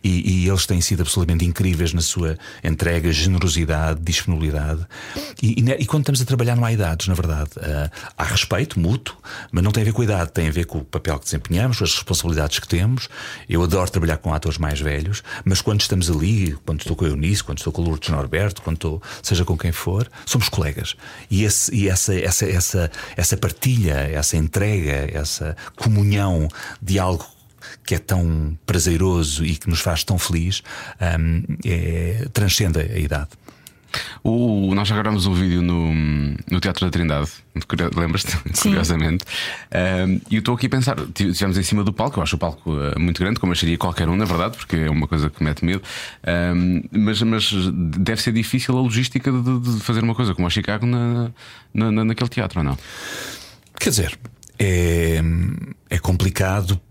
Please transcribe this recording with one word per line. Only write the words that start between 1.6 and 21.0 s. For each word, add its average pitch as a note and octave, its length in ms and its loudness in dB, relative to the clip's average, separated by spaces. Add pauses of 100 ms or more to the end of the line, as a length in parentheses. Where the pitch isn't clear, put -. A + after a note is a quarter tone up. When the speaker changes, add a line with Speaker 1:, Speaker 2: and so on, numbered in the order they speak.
Speaker 1:
na E2+ 80 2
sua D#2+ 340 -2 (260)
entrega, E2 500 2
generosidade, D#2+ 920 2
disponibilidade. D#2+ 840 -2 (560)
E, A2+ 160 2
e A2+ 40 4
ne-, B2+ 160 4
e - 80 0
quando D3+ 160 2
estamos C3 180 2
a B2 60 0
trabalhar, A#2+ 300 2
não A#2+ 80 4
há A2+ 80 2
idades, F2+ 360 0
na F#2+ 60 2
verdade. D#2+ 360 -2 (100)
Ah, D2 300 -2 (280)
há D#2+ 60 -2
respeito - 560 0
mútuo, G2 360 0 (360)
mas F2 100 2
não G#2 80 4
tem A2 120 2
a - 20 4
ver A2 80 2
com A2+ 100 2
a - 20 4
idade, F#2 280 0
tem E2 160 0
a - 20 2
ver E2+ 160 0
com - 120 -6
o C#2 60 -6
papel D2+ 340 -4
que - 80 -12
desempenhamos, F2+ 560 0
as E2+ 120 2
responsabilidades D#2+ 640 0
que - 100 -8
temos. A2 400 0 (400)
Eu E2+ 140 2
adoro F2+ 280 2
trabalhar D#2+ 260 0
com D#2 160 -2
atores D2+ 260 -2
mais D2 220 -2
velhos, D2+ 420 -2 (220)
mas F#2 160 2
quando G#2 200 0
estamos F2+ 300 2
ali, E2+ 540 2
quando D#2 160 -2
estou - 160 -4
com - 80 0
a D#2 40 2
Eunice, D2+ 360 0
quando C#2+ 140 -6
estou D#2 140 -6
com E2+ 100 -2
o - 20 0
Lourdes D#2+ 240 -2
Norberto, D#2+ 540 -2
quando D#2+ 140 -2
estou, D#2 260 -4 (200)
seja F2+ 220 0
com E2+ 120 0
quem E2+ 160 -2
for, F#2+ 360 -2 (180)
somos A#2+ 220 2
colegas. - 480 -2 (340)